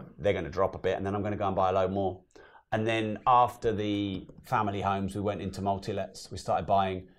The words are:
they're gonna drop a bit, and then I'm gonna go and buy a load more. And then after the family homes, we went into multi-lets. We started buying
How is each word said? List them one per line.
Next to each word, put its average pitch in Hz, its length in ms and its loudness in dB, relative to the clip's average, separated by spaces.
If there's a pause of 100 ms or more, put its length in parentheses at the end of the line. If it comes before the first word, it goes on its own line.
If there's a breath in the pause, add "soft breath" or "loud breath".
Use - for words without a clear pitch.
(180)
they're 90 140 2
gonna 90 180 -2
drop 90 260 0
a - 20 -8
bit, 95 180 0
and 95 100 -4
then 98 100 -2
I'm 104 60 -2
gonna 104 140 -2
go 101 120 -2
and 95 80 0
buy 95 140 4
a 92 40 2
load 95 180 2
more. 95 300 -2 (500 soft breath)
And 110 160 0
then 110 400 0
after 123 460 4
the 101 520 -2 (200)
family 104 340 0
homes, 98 360 0
we 104 60 -2
went 98 200 -2
into 95 200 -6
multi-lets. 98 720 -4
We 95 60 -8
started 87 280 -2
buying 95 420 2 (120)